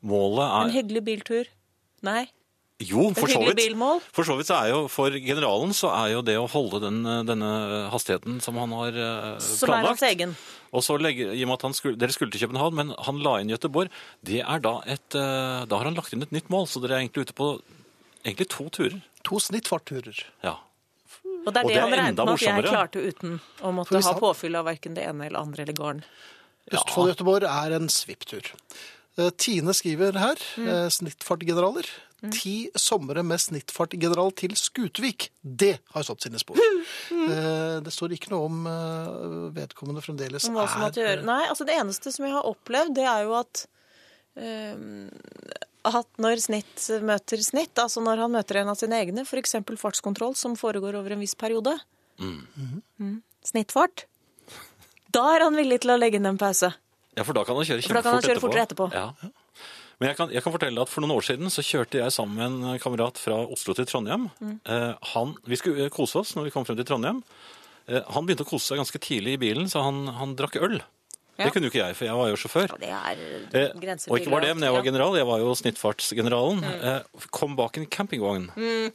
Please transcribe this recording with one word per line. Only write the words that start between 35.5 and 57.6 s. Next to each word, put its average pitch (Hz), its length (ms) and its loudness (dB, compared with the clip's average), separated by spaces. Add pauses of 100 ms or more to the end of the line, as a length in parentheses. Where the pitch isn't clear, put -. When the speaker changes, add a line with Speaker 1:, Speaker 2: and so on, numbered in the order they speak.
Speaker 3:
har 151 100 -2
satt 143 200 -6
sine 113 160 -8
spor. - 180 -4
Speaker 2:
Mm. 339 760 2
Speaker 3:
Eh, 160 500 0
det 156 120 -10
står 170 200 -4
ikke - 180 -10
noe 165 160 0
om, 165 200 -4
eh, 165 840 -6
vedkommende 147 500 -8
fremdeles 139 460 -4
Speaker 2:
Om 233 60 -2
hva 214 140 2
som 214 140 -2
Speaker 3:
er, 214 80 2
Speaker 2:
måtte 233 140 -2
gjøre. 196 140 2
Speaker 3:
eh, - 60 -6
Speaker 2:
Nei, 254 220 2
altså 311 200 -2
det 311 120 2
eneste 202 340 -2
som 277 120 -6
jeg 277 100 -2
har 285 80 0
opplevd, 269 520 0
det 262 100 2
er 226 200 2
jo 220 100 -2
at, - 320 -4 (680)
ehm, 214 760 -10 (760)
at 233 240 2 (100)
når 226 240 4
snitt - 460 -4 (140)
møter 214 420 0
snitt, 302 360 0
altså 233 220 0
når 226 220 2
han 233 80 0
møter 208 280 2
en 202 120 0
av 202 80 -4
sine 226 180 0
egne, 208 280 -2
for 262 140 -4
eksempel 220 400 -4
fartskontroll 214 560 -2
som 240 200 -2
foregår 202 420 -2
over 202 140 -6
en 208 100 -4
viss 202 120 -4
periode. 226 420 4 (420)
Speaker 1:
Mm. 95 240 -6 (160)
Speaker 3:
Mhm. 135 240 -8 (180)
Speaker 2:
Mm. 208 220 -6 (220)
Snittfart. - 600 2 (1080)
Da 277 240 6
er 320 100 8
han 302 100 6
villig 262 280 4
til 247 100 6
å 247 60 6
legge 233 160 6
inn 202 100 4
en 190 120 2
pause. 185 340 2 (440)
Speaker 1:
Ja, 110 80 0
for 151 80 -4
da 107 120 4
kan 123 120 0
han 151 80 2